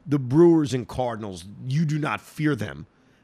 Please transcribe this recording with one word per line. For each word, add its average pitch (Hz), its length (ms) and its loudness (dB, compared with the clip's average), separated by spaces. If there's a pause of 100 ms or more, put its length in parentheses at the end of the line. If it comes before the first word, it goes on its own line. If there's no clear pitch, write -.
the 143 140 0
Brewers 151 540 4
and 123 140 -6
Cardinals, 107 580 -6 (220)
you 147 180 0
do 151 120 -2
not 135 240 -4
fear 151 340 -2
them 80 300 -10 (380)